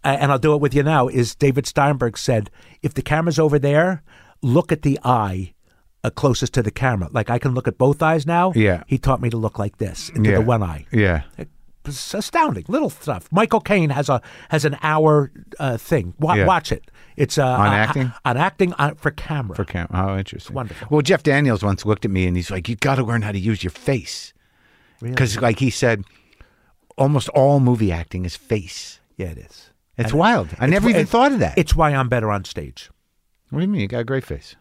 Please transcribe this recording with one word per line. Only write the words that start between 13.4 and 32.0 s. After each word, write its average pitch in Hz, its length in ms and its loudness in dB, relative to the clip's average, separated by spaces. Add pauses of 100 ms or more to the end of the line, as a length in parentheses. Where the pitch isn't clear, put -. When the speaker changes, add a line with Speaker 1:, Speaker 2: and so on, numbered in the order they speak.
Speaker 1:
Caine 175 300 0
has 143 180 -2
a, 131 140 0 (280)
has 151 140 0
an 139 180 0
hour, 156 500 4 (260)
uh, 131 200 -2
thing. 98 420 -2
Wa-, 156 140 2
Speaker 2:
Yeah. - 120 4
Speaker 1:
watch 180 240 2
it. - 140 -6 (320)
It's, - 200 0
uh, 143 100 2
Speaker 2:
On 127 220 2
Speaker 1:
uh, 104 40 4
Speaker 2:
acting? 120 400 0 (120)
Speaker 1:
on 123 140 0
acting, 180 400 0
uh, 143 180 0
for - 140 -2
camera. 135 440 -8
Speaker 2:
For 104 100 -4
cam-, 85 280 -6
oh, 95 240 -2
interesting. - 360 -10
Speaker 1:
It's - 20 -14
wonderful. 123 360 -10
Speaker 2:
Well, 151 120 4
Jeff 165 200 2
Daniels 139 400 2
once 101 220 -2
looked 107 220 0
at 101 40 0
me 92 160 0
and 90 80 0
he's 90 160 -4
like, 95 160 -8
"You 117 100 -4
gotta 135 260 0
learn 117 200 -2
how 104 100 -4
to 101 60 -4
use 101 240 -2
your 90 100 -6
face." - 600 -6 (680)
Speaker 1:
Really? 123 140 -6
Speaker 2:
'Cause, 120 220 0
like 117 200 2
he 135 100 2
said, 110 360 0 (920)
almost 139 340 2
all 143 300 4
movie 113 320 2
acting 85 320 -6
is 87 120 -8
face. - 640 -8 (180)
Speaker 1:
Yeah, 80 100 -8
it 78 100 -14
is. - 300 -20 (300)
Speaker 2:
It's 113 140 -2
Speaker 1:
And 143 60 0
Speaker 2:
wild. 175 300 2 (100)
I 123 60 -2
Speaker 1:
it's 139 60 2
Speaker 2:
never 202 180 2
Speaker 1:
wh-, - 20 6
Speaker 2:
even 185 120 4
Speaker 1:
it, - 80 -2
Speaker 2:
thought 262 220 4
of 226 80 0
that. - 180 0
Speaker 1:
it's - 180 2
why 156 140 4
I'm 135 180 0